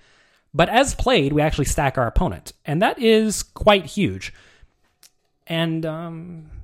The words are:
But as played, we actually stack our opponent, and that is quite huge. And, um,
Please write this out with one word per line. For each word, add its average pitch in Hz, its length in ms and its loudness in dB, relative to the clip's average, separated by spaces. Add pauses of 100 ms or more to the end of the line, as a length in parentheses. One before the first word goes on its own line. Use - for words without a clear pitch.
(540)
But 165 160 2
as 262 240 2
played, 156 400 2
we 147 80 2
actually 151 240 0
stack 139 320 -2
our 120 80 0
opponent, 113 480 -2 (100)
and 156 160 -2
that 240 180 2
is 220 440 2
quite - 420 2
huge. 117 480 -4 (1120)
And, 165 380 -4
um, 165 680 -12 (140)